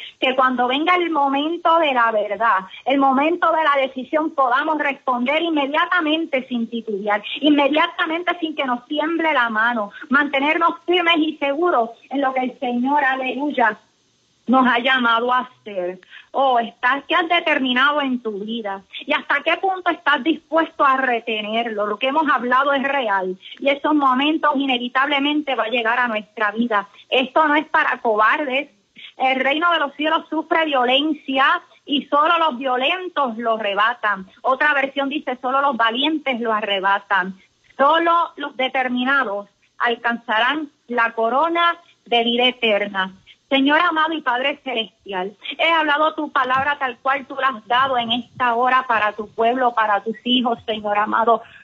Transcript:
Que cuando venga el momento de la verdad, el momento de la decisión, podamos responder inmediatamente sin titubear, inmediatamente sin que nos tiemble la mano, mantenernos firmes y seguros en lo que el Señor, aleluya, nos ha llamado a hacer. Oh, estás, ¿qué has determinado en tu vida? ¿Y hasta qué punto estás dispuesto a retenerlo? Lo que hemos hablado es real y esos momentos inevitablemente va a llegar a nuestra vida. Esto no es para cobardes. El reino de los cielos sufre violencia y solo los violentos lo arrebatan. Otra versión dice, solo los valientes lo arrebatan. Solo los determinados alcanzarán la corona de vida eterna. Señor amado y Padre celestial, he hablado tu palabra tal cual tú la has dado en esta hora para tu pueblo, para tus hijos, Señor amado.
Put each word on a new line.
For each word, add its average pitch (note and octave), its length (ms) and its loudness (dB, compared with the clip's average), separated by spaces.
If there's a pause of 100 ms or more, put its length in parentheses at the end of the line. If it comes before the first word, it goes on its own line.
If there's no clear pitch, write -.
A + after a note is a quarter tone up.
(180)
Que B3+ 160 0
cuando B3+ 320 2
venga D#4 300 2
el E4+ 140 0
momento D#4 680 2
de D4 160 2
la A#3 160 2
verdad, G#3 560 0 (180)
el C#4 140 2
momento D#4 540 2
de D#4+ 100 2
la C#4 240 2
decisión, D4+ 460 -4
podamos C#4 460 2
responder C#4 640 -2
inmediatamente D#4+ 1080 0
sin A#3 200 -4
titubear, G#3 540 -4 (180)
inmediatamente D#4+ 1000 2
sin D#4+ 160 -6
que C#4+ 80 -4
nos B3 220 -4
tiemble D#4 460 -2
la A#3+ 160 2
mano, A3 440 -2 (160)
mantenernos D4 640 0 (100)
firmes E4+ 340 2
y D#4 180 -2
seguros C#4 540 0 (200)
en C4+ 100 -4
lo C4 140 0
que B3+ 60 -2
el B3+ 180 -4
Señor, B3+ 460 0
aleluya, B3+ 720 -2 (680)
nos B3+ 200 4
ha A#3+ 120 2
llamado B3 540 2
a B3+ 80 2
hacer. F#3 600 -8 (300)
Oh, C4 300 2
estás, B3+ 480 -2
¿qué D#4 60 0
has E4+ 140 2
determinado D4 720 2
en B3+ 220 -2
tu G#3 220 -6
vida? G#3+ 380 -8 (220)
¿Y C#4 80 -2
hasta C#4+ 300 -2
qué E4 140 0
punto F#4+ 340 -2
estás D4 320 0
dispuesto D#4+ 600 0
a C4+ 120 4
retenerlo? A3 920 -2
Lo G#3 120 -4
que C4 100 -2
hemos C#4+ 220 0
hablado B3+ 420 2
es C4+ 100 0
real G3+ 540 -2 (220)
y C4+ 100 -4
esos D4+ 260 0
momentos D4 600 2
inevitablemente C#4 1000 0
va A3+ 100 0
a A3 60 -6
llegar A#3 280 0
a B3 100 0
nuestra G#3+ 440 -4
vida. G#3+ 360 -2 (200)
Esto C#4+ 400 2
no D4 80 2
es D4+ 100 0
para D4+ 340 0
cobardes. B3+ 720 0 (460)
El C4 240 0
reino D#4 320 2
de D#4+ 80 2
los C#4+ 140 -4
cielos D#4 340 -2
sufre D#4+ 360 0
violencia C#4 1000 0 (220)
y C#4+ 220 -4
solo D#4+ 320 2
los D#4+ 200 0
violentos C#4 800 -2
lo A3+ 160 -2
arrebatan. G#3 720 -2 (160)
Otra C#4+ 320 2
versión C#4 340 -2
dice, C4 320 -6
solo C4 200 0
los C#4 160 2
valientes C4 640 -2
lo A3+ 120 -2
arrebatan. G3 880 0 (360)
Solo E4 600 2
los C#4+ 200 -10
determinados B3 920 -2 (300)
alcanzarán A#3+ 920 -2 (180)
la A#3 240 0
corona E4+ 680 0 (260)
de A#3 200 0
vida A#3+ 220 2
eterna. G3+ 640 -2 (360)
Señor C#4 300 4
amado E4 340 2
y D#4 100 -6
Padre C4+ 420 -2
celestial, G3+ 720 -8 (200)
he D#4+ 140 0
hablado D#4 440 2
tu D4+ 180 -8
palabra C4+ 480 0
tal B3+ 180 -4
cual C4+ 280 -2
tú C#4+ 100 -14
la C4 120 0
has A3+ 200 -6
dado B3+ 280 2
en A#3 140 -2
esta A#3+ 440 -2
hora B3+ 340 2
para G#3+ 240 0
tu G#3 160 -10
pueblo, A#3+ 440 0
para G#3+ 300 0
tus A3+ 220 -6
hijos, A#3+ 420 0
Señor G#3 320 -4
amado. A3 440 2 (220)